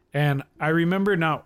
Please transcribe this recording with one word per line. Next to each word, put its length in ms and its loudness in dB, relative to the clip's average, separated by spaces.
And 300 0
I 100 -2
remember 460 2
not, 300 -2